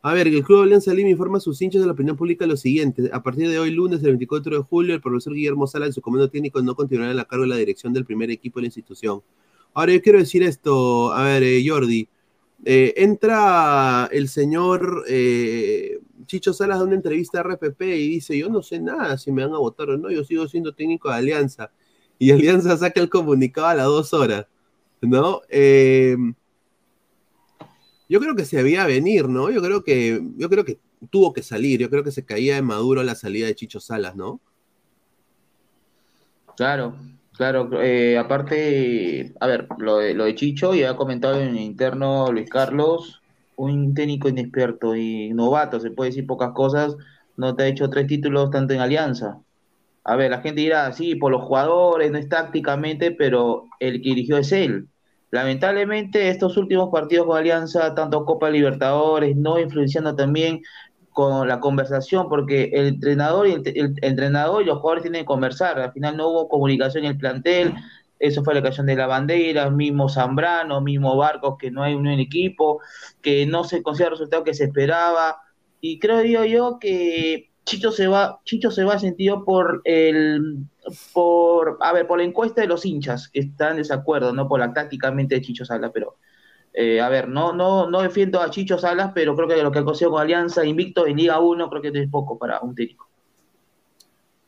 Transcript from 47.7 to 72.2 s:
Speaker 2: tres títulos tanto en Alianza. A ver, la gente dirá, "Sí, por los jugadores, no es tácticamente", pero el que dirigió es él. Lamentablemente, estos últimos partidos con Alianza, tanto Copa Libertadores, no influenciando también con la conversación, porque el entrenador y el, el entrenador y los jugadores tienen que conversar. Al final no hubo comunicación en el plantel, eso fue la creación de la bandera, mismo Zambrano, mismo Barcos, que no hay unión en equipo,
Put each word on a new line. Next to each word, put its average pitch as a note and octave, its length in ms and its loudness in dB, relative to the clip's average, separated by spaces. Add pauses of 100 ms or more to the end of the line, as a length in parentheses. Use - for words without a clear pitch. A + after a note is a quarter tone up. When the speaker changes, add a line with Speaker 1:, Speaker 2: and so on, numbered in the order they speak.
Speaker 2:
tres C#3 180 0
títulos C#3+ 440 0
tanto C3+ 220 -2
en C3 80 -2
Alianza. B2+ 580 -2 (640)
A A2+ 120 0
ver, C3 160 2
la B2 100 -4
gente D3+ 200 -4
dirá, D3+ 320 0
"Sí, E3 220 -4
por C#3 160 0
los B2+ 120 0
jugadores, D#3+ 680 2
no D3 80 -4
es C#3+ 100 -10
tácticamente", D#3 840 -2
pero B2 540 0 (140)
el B2 220 -4
que C3+ 80 -4
dirigió B2+ 280 0
es C#3+ 140 0
él. C#3+ 360 0 (440)
Lamentablemente, G3 1000 -2
estos F#3 280 0
últimos F#3 340 0
partidos E3 340 2
con E3 120 0
Alianza, D#3+ 580 0
tanto D3+ 300 -2
Copa D#3 260 0
Libertadores, C#3+ 840 2
no D#3 240 0
influenciando D3+ 560 -2
también D#3 460 0 (500)
con C3+ 360 0
la B2 120 0
conversación, C#3 720 0
porque C#3 440 0
el C#3+ 140 2
entrenador C#3+ 600 2
y F#3 60 4
el, D3+ 120 -4
el C#3+ 360 -4
entrenador C#3+ 600 0
y F#3+ 40 2
los D3 140 0
jugadores D#3+ 240 0
tienen E3+ 180 -6
que D#3+ 40 -8
conversar. C3+ 540 -2
Al B2+ 120 -6
final D3 260 -6
no D#3 120 -2
hubo E3 200 0
comunicación C#3 560 0
en C#3+ 60 -2
el C#3+ 60 -4
plantel, D#3 560 0 (460)
eso C#3+ 240 0
fue D3+ 100 0
la C#3+ 80 2
creación C3+ 260 -2
de C3+ 80 2
la C3 120 0
bandera, D3 640 0
mismo C#3+ 380 0
Zambrano, C#3+ 720 -2
mismo C#3 360 0
Barcos, C#3+ 420 0
que B2+ 120 -8
no C3+ 120 -6
hay D3 120 0
unión C#3+ 200 0
en C#3+ 40 0
equipo, D3+ 600 0 (420)